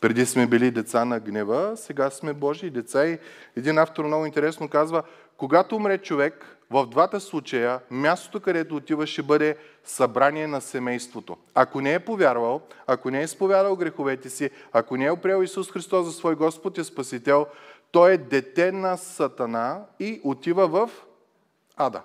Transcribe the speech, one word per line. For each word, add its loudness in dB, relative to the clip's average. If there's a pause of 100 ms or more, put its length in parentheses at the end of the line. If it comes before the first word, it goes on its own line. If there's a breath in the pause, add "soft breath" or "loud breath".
Преди 2
сме 2
били 4
деца -2
на -4
гнева, -4
сега -4
сме -10
Божии -4
деца. -2
И -4 (380 loud breath)
един 0
автор 2
много -2
интересно -2
казва: 0 (340 loud breath)
„Когато 2
умре 0
човек, -2 (140)
в 2
двата 2
случая -2 (100)
мястото, -2
където -2
отива, -4
ще -8
бъде 2 (280 loud breath)
събрание 2
на -4
семейството.“ -8 (180)
Ако 2
не 0
е -2
повярвал, 2 (260 loud breath)
ако 0
не -2
е -2
изповядал 2
греховете -4
си, -4 (220 loud breath)
ако 2
не 0
е 0
приел 2
Исус -6
Христос -2
за -10
свой -2
Господ -4
и -6
Спасител, 0 (440 loud breath)
той 8
е 4
дете 0
на -2
Сатана -4 (180)
и -8
отива 0
в 0 (840)
ада. -2